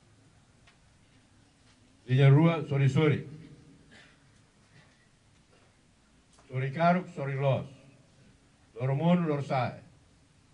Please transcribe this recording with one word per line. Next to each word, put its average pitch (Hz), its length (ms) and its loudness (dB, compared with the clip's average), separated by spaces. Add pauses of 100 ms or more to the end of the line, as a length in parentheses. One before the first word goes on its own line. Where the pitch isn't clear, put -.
(2000)
Linha 139 240 6
rua, 156 360 4
sorry, 139 220 0
sorry. 151 400 0 (3250)
Sorry, 131 240 -8
caro, 175 380 0
sorry, 139 260 -8
loss. 135 340 -2 (1040)
Lor 131 220 -4
mono, 170 320 0
lor 143 160 -4
sai. 127 400 -6 (720)